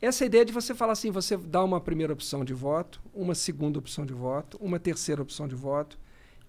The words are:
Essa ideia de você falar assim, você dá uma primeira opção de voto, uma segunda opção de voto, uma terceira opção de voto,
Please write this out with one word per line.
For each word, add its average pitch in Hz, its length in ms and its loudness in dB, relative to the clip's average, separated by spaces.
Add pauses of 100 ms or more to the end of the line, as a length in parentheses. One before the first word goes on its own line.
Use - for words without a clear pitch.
Essa 254 240 2
ideia 233 200 8
de 226 80 0
você 240 220 -2
falar 220 180 2
assim, 214 180 -2
você 190 240 -2
dá 175 280 2
uma 185 180 2
primeira 160 320 0
opção 139 320 -4
de 131 80 -4
voto, 143 480 -2 (120)
uma 180 220 -2
segunda 147 440 -2
opção 143 260 -8
de 131 80 -6
voto, 127 480 -4
uma 180 180 0
terceira 160 420 -2
opção 147 260 -6
de 127 80 -6
voto, 139 420 -4 (520)